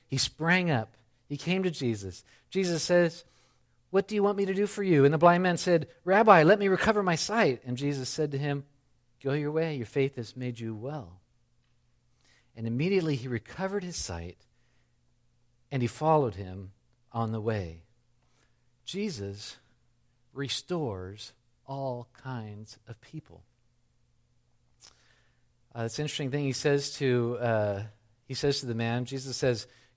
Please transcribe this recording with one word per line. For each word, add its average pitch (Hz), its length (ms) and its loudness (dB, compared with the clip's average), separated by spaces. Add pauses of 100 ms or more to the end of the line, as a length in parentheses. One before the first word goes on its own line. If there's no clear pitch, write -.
He 135 100 -4
sprang 170 540 0
up. 113 240 -2 (320)
He 143 100 -8
came 185 260 -2
to 180 80 0
Jesus. 107 540 -4 (240)
Jesus 175 340 -2
says, 175 400 2 (680)
"What 190 160 2
do 214 80 -4
you 202 80 2
want 202 140 2
me 196 80 0
to 190 80 0
do 202 140 0
for 202 160 -6
you?" 156 220 8
And 143 80 6
the 156 40 2
blind 175 260 8
man 180 120 2
said, 170 320 2 (160)
"Rabbi, 196 400 8
let 202 160 8
me 202 80 0
recover 208 360 2
my 175 120 2
sight." 180 500 0
And 123 120 -4
Jesus 139 320 -4
said 151 220 -4
to 139 60 -4
him, 143 280 -4 (580)
"Go 139 80 -2
your 147 200 -2
way. 160 240 -2
Your 120 100 -6
faith 139 300 -2
has 117 200 -10
made 123 240 -8
you 113 160 -6
well." 107 460 -12 (1300)
And 113 120 -6
immediately 160 480 0
he 127 140 -6
recovered 190 540 -6
his 175 120 -10
sight, 87 500 -10 (1300)
and 127 100 -2
he 120 60 0
followed 147 480 0
him 95 380 -12 (400)
on 113 180 -2
the 110 80 -6
way. 95 440 -6 (1000)
Jesus 107 720 -8 (760)
restores 120 1000 -6 (340)
all 131 460 -6
kinds 110 640 -12 (120)
of 120 100 -16
people. 90 440 -18 (2250)
Uh, 117 100 -8
it's 113 140 -6
an 147 60 -4
interesting 147 280 -6
thing 147 120 -2
he 135 80 0
says 143 440 0
to, 123 440 0
uh, 107 440 0 (420)
he 135 80 -12
says 139 260 0
to 135 60 -8
the 120 100 -4
man. 117 300 -2
Jesus 131 320 -8
says, 123 300 0 (300)